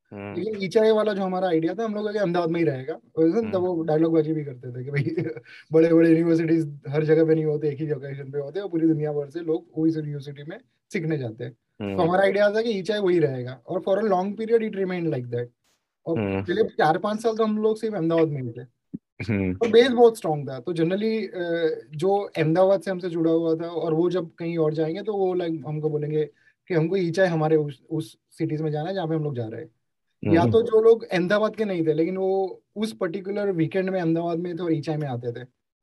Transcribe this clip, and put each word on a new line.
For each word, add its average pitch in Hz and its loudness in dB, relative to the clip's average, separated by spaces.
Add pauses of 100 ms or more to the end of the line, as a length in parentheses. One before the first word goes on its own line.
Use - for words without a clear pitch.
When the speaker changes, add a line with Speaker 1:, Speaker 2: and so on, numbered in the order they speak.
(120)
Speaker 1:
हम्म। 101 -8
Speaker 2:
लेकिन 202 -6
ईचाई 220 4
वाला 214 2
जो 190 -4
हमारा 185 -2
idea 165 0
था, 226 -4
हम 208 -4
लोग 208 -6
अहमदाबाद 175 0
में 170 -2
ही 165 2
रहेगा। 131 -4 (160)
उस 165 4
दिन 220 0
तब 196 -2
Speaker 1:
हम्म। 180 0
Speaker 2:
वो 165 -2
dialogue 165 2
बाजी 156 2
भी 151 -4
करते 127 -12
थे 123 -10
कि 139 -10
भाई 143 -2
<laughs> - -6
बड़े-बड़े 165 6
universities 165 2
हर 151 0
जगह 160 6
पे 160 4
नहीं 156 0
होते, 147 0
एक 131 -6
ही 156 -6
location 139 -8
पे 143 -4
होते, 143 -8
और 202 -8
पूरी 165 0
दुनिया 151 0
भर 143 -4
से 165 -10
लोग 165 -4 (100)
वही 160 2
यूनिवर्सिटी 147 -8
में 180 -14 (360)
सीखने 160 -2
जाते 120 -8
हैं। 117 -12
तो - -14
Speaker 1:
हम्म। 196 -2
Speaker 2:
हमारा 180 2
idea 202 2
था 220 0
कि 240 -2
ईचाई 208 -2
वही 180 2
रहेगा, 131 -4
और 185 -4
for 196 0
a 214 0
long 196 -2
period 220 0
it 220 -4
remained 180 -4
like 127 -4
that। 120 -6 (600)
और 113 -2
Speaker 1:
हम्म। 98 -2
Speaker 2:
पहले 196 0
चार 156 2
पांच 208 -4
साल 220 0
तो 226 0
हम 214 0
लोग 220 0
सिर्फ 220 -4
अहमदाबाद 165 2
में 143 -6
ही 120 -6
थे। - -12 (720)
Speaker 1:
हम्म। 95 0
Speaker 2:
और 233 2
बेस 226 6
बहुत 233 6
strong 147 -4
था, 131 -8
तो 175 -6
generally, 202 0
अ, 170 -2 (140)
जो 196 0
अहमदाबाद 180 4
से 196 -6
हमसे 180 -4
जुड़ा 165 0
हुआ 165 2
था 165 -6
और 165 -4
वो 170 2
जब 170 -4
कहीं 170 -6
और 156 2
जाएंगे 160 -2
तो 202 -4
वो 185 0
like 165 -4
हमको 151 -4
बोलेंगे 151 -2 (380)
कि 185 -4
हमको 165 2
ईचाई 185 2
हमारे 160 2
उस, 147 -2
उस - -6 (140)
cities 151 -4
में 156 -2
जाना 151 -4
है 196 -6
जहाँ 175 -4
पे 160 -2
हम 151 -2
लोग 143 -4
जा 117 -6
रहे 107 -10
हैं। - -16 (600)
या - 6
Speaker 1:
हम्म। 240 4
Speaker 2:
तो 226 6
जो 220 4
लोग 226 6
अहमदाबाद 208 0
के 214 0
नहीं 180 0
थे 156 2
लेकिन 170 0
वो 190 -2 (120)
उस 214 -4
particular 196 -4
weekend 185 0
में 190 -2
अहमदाबाद 165 0
में 175 -6
थे 180 -6
और 165 0
ईचाई 151 -2
में 151 -4
आते 123 -6
थे, 123 -12 (380)